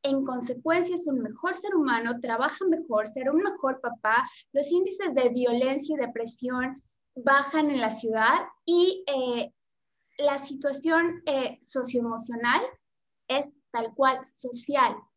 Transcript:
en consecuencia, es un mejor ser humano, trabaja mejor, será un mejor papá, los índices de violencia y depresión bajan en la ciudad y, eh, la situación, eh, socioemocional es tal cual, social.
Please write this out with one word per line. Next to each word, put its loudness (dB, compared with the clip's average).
en 0
consecuencia, -2
es -4
un 0
mejor -4
ser -4
humano, 0
trabaja -2
mejor, 0
será -2
un 4
mejor -2
papá, 0
los 0
índices 0
de 4
violencia 0
y 0
depresión -6
bajan 2
en 0
la 0
ciudad 2
y, 4
eh, -2
la 2
situación, 0
eh, -2
socioemocional -2
es -2
tal -4
cual, 4
social. 0